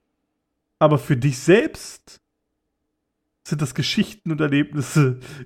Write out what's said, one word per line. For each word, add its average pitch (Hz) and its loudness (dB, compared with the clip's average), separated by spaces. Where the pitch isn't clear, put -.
Aber 151 6
für - -2
dich 127 0
selbst - 0
sind 147 -4
das 156 -4
Geschichten - -2
und 151 -2
Erlebnisse 143 0